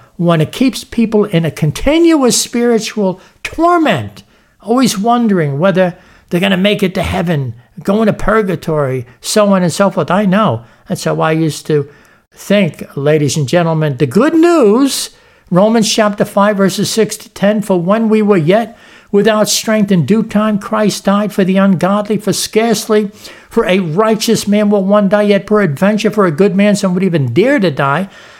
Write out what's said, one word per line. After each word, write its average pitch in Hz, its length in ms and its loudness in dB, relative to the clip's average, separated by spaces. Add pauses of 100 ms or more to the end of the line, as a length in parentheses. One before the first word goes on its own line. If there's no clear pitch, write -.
(180)
one. 170 240 0
It 151 100 -2
keeps - 320 -2
people 220 420 -2
in 165 200 -2
a 151 60 -4
continuous 285 880 2
spiritual 220 800 -2 (220)
torment, 302 800 -2 (380)
always 233 360 0
wondering 196 600 0
whether 180 380 0 (320)
they're 175 100 -2
gonna 196 180 0
make 202 240 0
it 185 140 -2
to 180 80 -4
heaven, 165 500 -4 (300)
going 214 240 0
to 196 60 0
purgatory, 160 920 -2 (140)
so 208 340 0
on 185 100 2
and 165 100 -2
so 196 180 0
forth. 160 180 -4
I 202 160 0
know. 180 380 0 (240)
That's - 160 -8
how 156 160 -2
I 160 140 0
used 160 340 -2
to 151 240 -2 (400)
think, - 640 -2
ladies 147 400 0
and 143 120 -2
gentlemen. 160 500 0
The 151 100 0
good 240 260 2
news, 277 760 2 (400)
Romans 214 440 2
chapter 208 300 0
five, 202 320 0
verses 196 340 0
six 214 280 -2
to - 120 -20
ten, 208 320 -2
"For 190 160 -2
when 202 300 0
we 214 140 2
were 202 160 2
yet 190 400 0 (340)
without 208 380 2
strength, 214 420 0
in 170 140 2
due 214 180 2
time 214 340 -2
Christ 214 460 -2
died 202 300 -2
for 202 100 0
the 190 140 0
ungodly, 196 580 0
for 196 160 -4
scarcely 214 800 0 (380)
for 226 160 0
a 185 140 0
righteous 214 680 0
man 208 220 2
will 202 160 2
one 202 240 2
die, 208 140 2
yet 202 220 0
peradventure 202 640 0
for 202 160 0
a 175 60 0
good 185 240 2
man 202 220 2
some 190 160 -2
would 185 100 -2
even 151 300 -2
dare 247 260 2
to 180 100 2
die. 143 380 -2 (320)